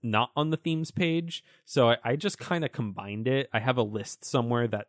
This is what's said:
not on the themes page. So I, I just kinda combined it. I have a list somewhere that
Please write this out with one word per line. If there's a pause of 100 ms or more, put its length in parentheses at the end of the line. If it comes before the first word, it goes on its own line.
not
on
the
themes
page. (220)
So
I,
I
just
kinda
combined
it.
I
have
a
list
somewhere
that